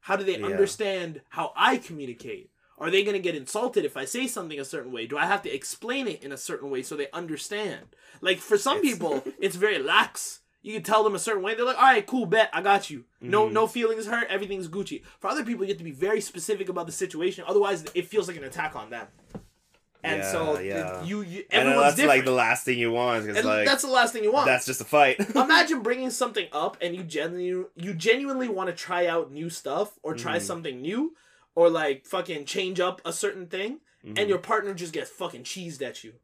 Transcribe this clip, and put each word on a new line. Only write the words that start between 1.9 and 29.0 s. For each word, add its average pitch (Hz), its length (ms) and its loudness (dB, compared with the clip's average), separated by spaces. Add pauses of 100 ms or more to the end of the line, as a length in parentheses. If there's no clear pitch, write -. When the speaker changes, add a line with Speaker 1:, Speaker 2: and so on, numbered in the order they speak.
Speaker 1:
Are 160 140 -4
they 196 140 4
gonna 202 160 0
get 175 160 -2
insulted 208 480 -2
if - 120 -4
I 135 80 -6
say 254 220 -4
something 165 320 -8
a 139 60 -6
certain 131 260 -10
way? 117 160 -6
Do 135 100 -6
I 151 100 0
have 196 160 0
to 165 120 -6
explain 240 540 -6
it 156 160 -10
in 139 80 -10
a 135 40 -10
certain 139 340 -8
way 131 120 -4
so 151 140 -8
they 143 160 -4
understand? 170 840 -8 (260)
Like, 185 200 0
for 208 180 4
some 277 200 2
Speaker 2:
It's 339 120 2
Speaker 1:
people, 165 320 -2 (100)
Speaker 2:
<laughs> - 80 -18
Speaker 1:
it's 185 160 -2
very 196 220 2
lax. - 600 0 (240)
You 214 100 -10
can 214 80 -6
tell 220 220 4
them 208 100 4
a 175 60 -4
certain 208 220 -2
way. 214 140 -2
They're 233 80 0
like, 254 120 0
"All 240 60 4
right, 254 240 8
cool, 247 200 0
bet, 208 260 6
I 165 100 -2
got 196 260 4
you. 139 160 -12 (160)
No, 208 260 4
Speaker 2:
Mm-hmm. 214 80 -2
Speaker 1:
no 220 120 6
feelings 226 400 -2
hurt. 233 220 -2
Everything's 190 400 -4
Gucci." 175 340 -8 (180)
For - 80 -4
other 277 160 -2
people, 233 200 -2
you 196 60 -4
have 196 80 -4
to 170 60 -12
be 165 60 -10
very 190 300 0
specific 190 480 -4
about 175 180 -4
the 160 60 -12
situation. 175 540 -4
Otherwise, 196 380 2 (100)
it 175 120 -2
feels 190 220 0
like 175 80 -10
an 143 80 -12
attack 156 320 -6
on 110 140 -12
them. 113 180 -12 (960)
And 156 160 -2
Speaker 2:
Yeah, 95 120 -2
Speaker 1:
so, 147 260 0
Speaker 2:
yeah. 92 460 -4
Speaker 1:
you, 208 180 -4
you, 180 280 -10
Speaker 2:
And 135 160 6
then - 80 -
Speaker 1:
everyone's 143 220 6
Speaker 2:
that's, - 20 0
like, 170 80 6
Speaker 1:
different. 131 200 8
Speaker 2:
the 131 60 4
last 123 320 2
thing 123 140 0
you 117 120 2
want, 117 360 2
'cause, 104 100 -2
Speaker 1:
And 214 100 2
Speaker 2:
like, 107 200 4
Speaker 1:
that's 262 160 2
the 285 80 -4
last 240 220 4
thing 226 120 -4
you 214 80 4
want. 285 140 4
Speaker 2:
that's 127 200 2
just 131 140 -4
a 110 40 -8
fight. 143 360 6
<laughs> 208 160 0
Speaker 1:
Imagine 311 440 4
bringing 247 300 -2
something 220 420 -2
up 165 280 -2
and 175 160 -2
you 185 80 -8
genu-, 175 720 -4
you 180 180 -8
genuinely 254 540 2
wanna 185 240 -2
try 175 340 -2